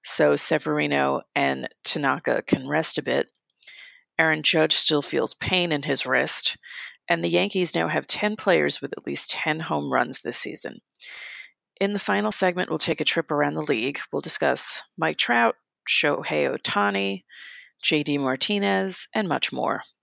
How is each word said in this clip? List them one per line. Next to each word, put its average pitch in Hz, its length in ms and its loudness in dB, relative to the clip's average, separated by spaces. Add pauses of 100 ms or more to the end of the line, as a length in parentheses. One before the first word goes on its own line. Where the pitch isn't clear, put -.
so 147 320 2
Severino 147 840 0 (120)
and 135 360 0 (140)
Tanaka 135 600 0
can 131 220 0
rest 156 300 0
a 143 40 -4
bit. 127 280 -2 (880)
Aaron 156 240 2
Judge 156 320 4
still - 260 2
feels 131 340 0
pain 175 380 0
in 143 120 -2
his 143 200 0
wrist, 131 540 0 (500)
and 170 160 2
the 170 60 0
Yankees 180 440 0
now 165 140 0
have 151 180 -2
ten 214 300 0
players 151 460 2
with 135 100 -8
at - 140 -10
least 143 240 -2
ten 160 300 -2
home 147 300 -4
runs 127 300 0
this - 160 -4
season. - 460 -6 (1000)
In 202 140 2
the 202 40 -2
final 202 320 0
segment, 180 380 2
we'll 160 100 -2
take - 220 0
a 151 60 0
trip - 240 -2
around 147 240 2
the 156 80 -4
league. 139 380 -2 (120)
We'll 147 80 -2
discuss - 600 0 (160)
Mike 160 180 0
Trout, 233 400 2 (320)
Shohei 147 680 0
Ohtani, 196 680 -2 (580)
J 151 200 2
D 143 160 0
Martinez, 190 960 0
and 214 140 0
much 135 220 0
more. - 340 -2 (180)